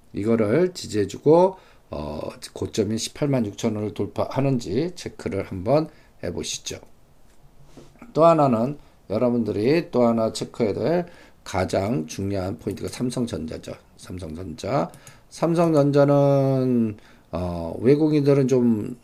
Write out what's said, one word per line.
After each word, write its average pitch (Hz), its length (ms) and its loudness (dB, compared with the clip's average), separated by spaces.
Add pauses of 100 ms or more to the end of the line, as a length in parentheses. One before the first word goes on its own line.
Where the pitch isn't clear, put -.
(120)
이거를 113 640 2
지지해주고, 147 800 2 (340)
어, 76 300 -8 (320)
고점인 107 460 -4
십팔만 131 480 -2
육천 107 300 -4
원을 104 180 -6
돌파하는지 131 1040 -2
체크를 98 480 -8
한번 120 440 -2 (360)
해보시죠. - 540 -8 (1300)
또 151 120 4
하나는 143 520 4 (320)
여러분들이 117 840 0
또 120 120 4
하나 113 280 2
체크해야 113 420 -4
될 160 320 -2 (380)
가장 98 640 -2
중요한 98 500 -6
포인트가 95 300 -8
삼성전자죠. 90 840 -6 (240)
삼성전자. 92 920 -8 (400)
삼성전자는, 139 1700 2 (340)
어, 85 500 -6
외국인들은 139 680 4
좀 120 560 2